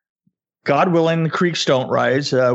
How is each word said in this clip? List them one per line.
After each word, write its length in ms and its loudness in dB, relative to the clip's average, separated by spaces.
God 280 0
willing, 300 2
the 80 -2
creeks 340 -2
don't 240 0
rise. 440 -2
Uh, 220 2